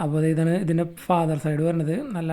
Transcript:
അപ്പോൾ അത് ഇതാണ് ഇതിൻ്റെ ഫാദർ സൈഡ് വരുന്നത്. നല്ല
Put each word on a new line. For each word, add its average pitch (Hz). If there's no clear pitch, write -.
അപ്പോൾ 151
അത് 156
ഇതാണ് 160
ഇതിൻ്റെ 165
ഫാദർ 165
സൈഡ് 151
വരുന്നത്. 165
നല്ല 165